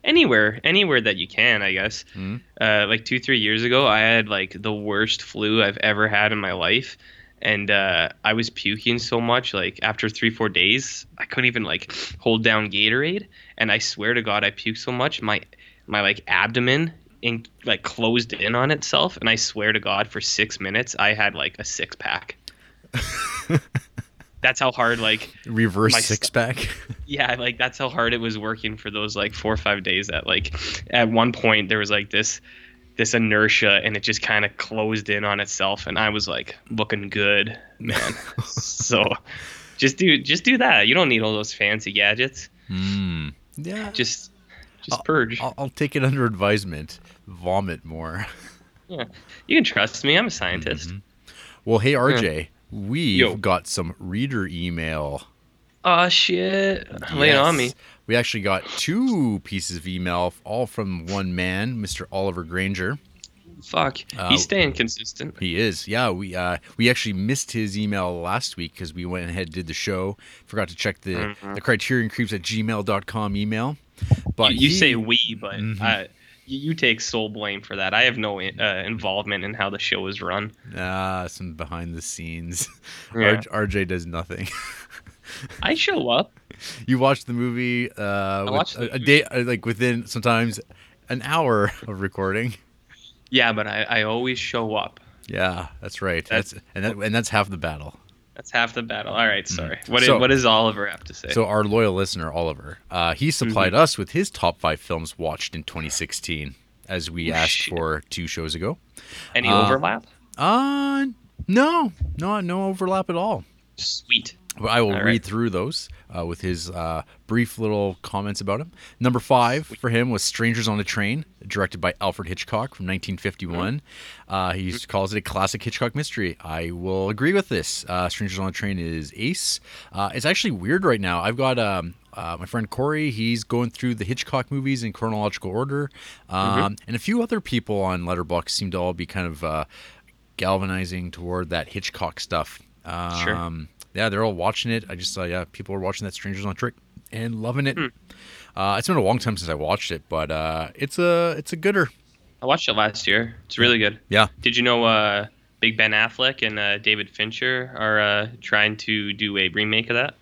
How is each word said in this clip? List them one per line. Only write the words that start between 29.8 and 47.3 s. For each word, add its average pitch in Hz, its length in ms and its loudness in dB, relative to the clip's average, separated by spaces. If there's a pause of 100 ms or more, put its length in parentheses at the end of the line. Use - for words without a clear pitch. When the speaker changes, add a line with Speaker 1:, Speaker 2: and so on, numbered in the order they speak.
Speaker 1:
days 98 240 0
that, 80 180 -4
like, 92 300 0 (360)
at 117 200 4
one 117 220 4
point 107 340 2
there 107 100 2
was, 104 140 0
like, 104 180 0
this, 107 300 0 (560)
this 113 180 0
inertia, 107 680 4
and 107 140 0
it 101 40 -6
just 110 200 0
kinda 104 260 2
closed 107 600 -2
in 104 160 0
on 101 160 0
itself, 98 460 -2
and - 120 -2
I 107 100 4
was, 104 200 -2
like, 64 260 -6 (140)
looking 104 400 -4
good, 101 500 2 (200)
man. - 340 -2 (100)
Speaker 2:
<laughs> - 220 -8
Speaker 1:
So, - 580 0 (760)
just 135 200 2
do, 170 200 6
just 151 280 0
do 254 140 4
that. 110 280 4
You 127 80 6
don't 175 140 4
need 113 120 4
all 110 120 2
those 107 200 -2
fancy 104 380 0
gadgets. 110 560 0 (220)
Speaker 2:
Hmm. 92 600 -2 (280)
Yeah. 196 340 -8
Speaker 1:
Just, - 400 -4 (500)
just 139 120 -4
Speaker 2:
I'll, - 100 -4
Speaker 1:
purge. 117 380 0
Speaker 2:
I'll, 127 160 -4
I'll 139 120 -6
take - 280 -2
it 135 80 2
under 131 200 2
advisement. 98 760 0 (280)
Vomit 90 580 -2